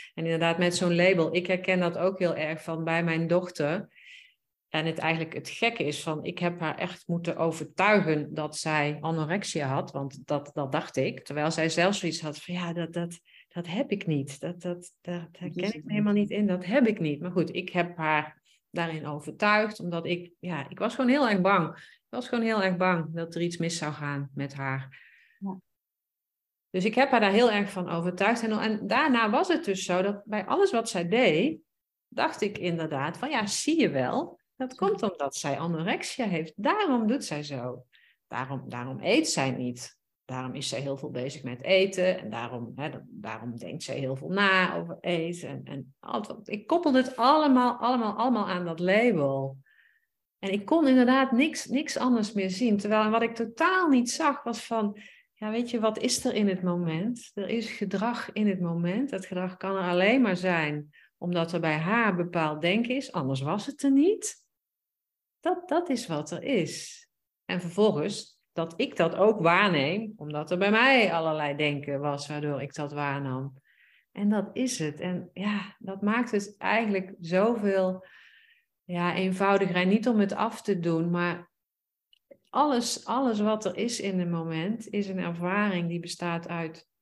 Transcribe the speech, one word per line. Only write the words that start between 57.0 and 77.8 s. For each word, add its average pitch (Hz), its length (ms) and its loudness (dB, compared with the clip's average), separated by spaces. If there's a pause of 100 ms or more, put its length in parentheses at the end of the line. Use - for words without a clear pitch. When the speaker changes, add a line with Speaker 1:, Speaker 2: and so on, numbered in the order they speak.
Speaker 1:
Er 196 160 -6
is 220 200 -2
gedrag 202 640 -4
in 214 160 2
het 185 140 0
moment. 175 480 0
Dat 190 160 -6
gedrag 185 320 -4
kan 190 180 -4
er 185 140 0
alleen 196 320 6
maar 190 160 4
zijn 151 520 0 (280)
omdat 170 360 -2
er 175 60 0
bij 160 180 2
haar 202 380 2
bepaald 165 460 -2
denken 233 340 2
is. 269 160 -6
Anders 135 300 -2
was 170 240 -2
het - 180 -8
er 277 80 4
niet." 330 540 2 (920)
Dat, 359 280 -2
dat 349 220 0
is 262 180 -2
wat 151 240 -4
er 175 120 -8
is. - 640 -2 (380)
En 180 160 -4
vervolgens 180 760 0 (120)
dat 165 240 -4
ik 240 200 -2
dat 165 200 2
ook 208 260 4
waarneem, 180 760 2
omdat 151 360 -6
er 180 60 0
bij 196 140 2
mij 226 420 6
allerlei 156 420 0
denken 143 440 -2
was 143 280 -2
waardoor 147 340 -4
ik 143 120 -8
dat 143 180 -6
waarnam. 139 640 -4 (580)
En 208 180 0
dat 208 240 0
is 247 260 -2
het. 151 200 -4
En 180 340 -6
ja, 202 460 -6
dat 190 220 -10
maakt 233 300 0
het 202 260 -4
eigenlijk 196 640 0
zoveel, 190 880 2 (800)